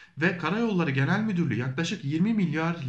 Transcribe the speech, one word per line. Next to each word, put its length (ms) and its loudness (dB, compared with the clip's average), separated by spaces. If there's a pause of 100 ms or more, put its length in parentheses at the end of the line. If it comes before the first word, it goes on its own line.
(180)
ve 200 2
Karayolları 540 0
Genel 320 2
Müdürlüğü 320 0
yaklaşık 500 -4
yirmi 280 2
milyar 560 0